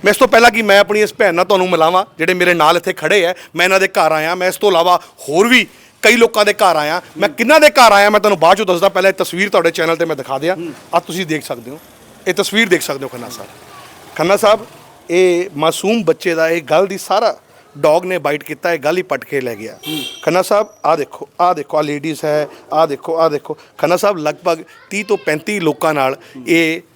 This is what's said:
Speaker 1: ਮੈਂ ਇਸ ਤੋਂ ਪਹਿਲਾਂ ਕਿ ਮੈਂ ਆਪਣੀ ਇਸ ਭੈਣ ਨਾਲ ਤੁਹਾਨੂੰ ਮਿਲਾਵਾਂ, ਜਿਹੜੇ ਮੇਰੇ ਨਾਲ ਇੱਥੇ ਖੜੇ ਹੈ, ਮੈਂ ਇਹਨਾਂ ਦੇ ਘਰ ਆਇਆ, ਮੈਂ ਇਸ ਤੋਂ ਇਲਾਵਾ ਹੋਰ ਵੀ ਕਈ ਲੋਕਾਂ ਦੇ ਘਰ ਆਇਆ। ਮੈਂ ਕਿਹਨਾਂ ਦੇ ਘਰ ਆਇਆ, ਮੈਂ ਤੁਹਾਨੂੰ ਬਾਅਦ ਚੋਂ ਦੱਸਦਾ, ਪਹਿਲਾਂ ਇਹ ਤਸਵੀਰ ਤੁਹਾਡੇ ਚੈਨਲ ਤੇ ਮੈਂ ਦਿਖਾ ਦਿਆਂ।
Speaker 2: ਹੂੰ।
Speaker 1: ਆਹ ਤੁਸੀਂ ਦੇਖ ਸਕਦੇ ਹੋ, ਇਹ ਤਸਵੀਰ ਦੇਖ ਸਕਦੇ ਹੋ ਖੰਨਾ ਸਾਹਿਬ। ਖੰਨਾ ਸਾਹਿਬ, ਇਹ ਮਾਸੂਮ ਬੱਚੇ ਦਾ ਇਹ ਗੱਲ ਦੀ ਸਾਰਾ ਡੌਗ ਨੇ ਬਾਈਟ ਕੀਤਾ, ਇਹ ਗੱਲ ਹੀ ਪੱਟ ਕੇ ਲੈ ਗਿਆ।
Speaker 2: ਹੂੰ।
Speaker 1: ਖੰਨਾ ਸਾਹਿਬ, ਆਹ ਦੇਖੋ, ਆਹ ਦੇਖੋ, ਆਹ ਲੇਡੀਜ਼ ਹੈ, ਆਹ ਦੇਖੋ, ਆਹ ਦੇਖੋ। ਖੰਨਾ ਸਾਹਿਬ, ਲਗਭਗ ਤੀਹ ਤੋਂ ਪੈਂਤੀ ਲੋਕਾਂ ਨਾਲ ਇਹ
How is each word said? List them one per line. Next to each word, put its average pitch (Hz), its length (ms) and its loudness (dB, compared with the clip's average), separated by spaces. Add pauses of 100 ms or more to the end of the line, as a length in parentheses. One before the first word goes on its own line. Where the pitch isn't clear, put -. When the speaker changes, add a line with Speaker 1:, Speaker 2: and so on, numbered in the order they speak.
Speaker 1:
ਮੈਂ 208 80 2
ਇਸ - 40 -2
ਤੋਂ 262 120 4
ਪਹਿਲਾਂ 240 220 6
ਕਿ 220 120 -2
ਮੈਂ 202 180 4
ਆਪਣੀ 208 200 0
ਇਸ 208 140 -2
ਭੈਣ 196 200 0
ਨਾਲ 180 100 2
ਤੁਹਾਨੂੰ 185 260 0
ਮਿਲਾਵਾਂ, 175 340 2 (140)
ਜਿਹੜੇ 170 160 0
ਮੇਰੇ 180 200 2
ਨਾਲ 165 220 2
ਇੱਥੇ 175 160 -4
ਖੜੇ 175 340 0
ਹੈ, 180 80 -2 (220)
ਮੈਂ 175 100 0
ਇਹਨਾਂ 190 140 2
ਦੇ 190 80 0
ਘਰ 170 240 2
ਆਇਆ, 156 220 -2
ਮੈਂ 180 140 -2
ਇਸ 185 80 -4
ਤੋਂ 208 140 2
ਇਲਾਵਾ 175 260 2
ਹੋਰ 170 520 -2
ਵੀ 233 180 2 (360)
ਕਈ 226 140 4
ਲੋਕਾਂ 226 280 2
ਦੇ 202 80 2
ਘਰ 190 240 2
ਆਇਆ। 156 260 -2 (160)
ਮੈਂ 202 100 0
ਕਿਹਨਾਂ 254 320 2
ਦੇ 302 100 6
ਘਰ 240 220 6
ਆਇਆ, 202 180 6
ਮੈਂ 208 100 2
ਤੁਹਾਨੂੰ 202 180 0
ਬਾਅਦ 165 180 4
ਚੋਂ 208 100 -4
ਦੱਸਦਾ, 180 220 0
ਪਹਿਲਾਂ 190 220 2
ਇਹ 185 140 -2
ਤਸਵੀਰ 190 240 -4
ਤੁਹਾਡੇ 175 220 2
ਚੈਨਲ 165 260 -2
ਤੇ 170 80 -2
ਮੈਂ 156 120 -4
ਦਿਖਾ 135 220 -8
ਦਿਆਂ। 165 180 -2
Speaker 2:
ਹੂੰ। 160 160 -12 (220)
Speaker 1:
ਆਹ 170 60 4
ਤੁਸੀਂ 175 260 -8
ਦੇਖ 151 180 -6
ਸਕਦੇ 120 260 -12
ਹੋ, 151 80 -18 (480)
ਇਹ 180 80 0
ਤਸਵੀਰ 202 340 -2
ਦੇਖ 170 140 0
ਸਕਦੇ 139 220 -6
ਹੋ 131 40 -10
ਖੰਨਾ 120 200 -14
ਸਾਹਿਬ। 101 220 -18 (640)
ਖੰਨਾ 175 200 2
ਸਾਹਿਬ, 214 240 2 (500)
ਇਹ 180 460 0
ਮਾਸੂਮ 185 480 -2
ਬੱਚੇ 165 300 -2
ਦਾ 160 140 0
ਇਹ 170 140 -2
ਗੱਲ 156 240 2
ਦੀ 190 120 -8
ਸਾਰਾ 196 380 -2 (420)
ਡੌਗ 160 260 2
ਨੇ 185 140 -4
ਬਾਈਟ 147 260 -6
ਕੀਤਾ, 165 280 -6
ਇਹ 165 60 -4
ਗੱਲ 147 180 -2
ਹੀ 185 60 -4
ਪੱਟ 143 220 -6
ਕੇ 139 160 -6
ਲੈ 120 140 -8
ਗਿਆ। 107 240 -16 (100)
Speaker 2:
ਹੂੰ। 156 100 -8 (260)
Speaker 1:
ਖੰਨਾ 175 180 0
ਸਾਹਿਬ, 208 240 0 (180)
ਆਹ 156 120 2
ਦੇਖੋ, - 320 -10 (120)
ਆਹ 180 140 2
ਦੇਖੋ, 151 220 -8
ਆਹ 151 60 0
ਲੇਡੀਜ਼ 147 420 -6
ਹੈ, 151 240 -2 (240)
ਆਹ 156 140 2
ਦੇਖੋ, 151 300 -8
ਆਹ 160 140 2
ਦੇਖੋ। 147 260 -8 (220)
ਖੰਨਾ 165 180 0
ਸਾਹਿਬ, 202 220 -2
ਲਗਭਗ 156 400 -4 (320)
ਤੀਹ 202 140 -6
ਤੋਂ 208 120 -2
ਪੈਂਤੀ 160 440 -4
ਲੋਕਾਂ 156 340 -2
ਨਾਲ 139 220 -2 (300)
ਇਹ 165 340 0 (160)